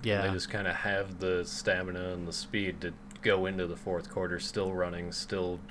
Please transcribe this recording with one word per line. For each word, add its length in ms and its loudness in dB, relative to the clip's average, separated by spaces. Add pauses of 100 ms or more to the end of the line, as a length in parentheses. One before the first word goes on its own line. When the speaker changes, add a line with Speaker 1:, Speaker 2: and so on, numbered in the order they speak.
Speaker 1:
Yeah. 200 4
Speaker 2:
They 100 4
just 180 0
kinda 220 0
have 460 0
the 260 2
stamina 680 0
and 120 -4
the 60 -4
speed 480 -2
to 140 -2 (260)
go 240 6
into 220 0
the 100 -2
fourth 320 -2
quarter 320 0
still 320 0
running, 400 0
still 480 -2 (100)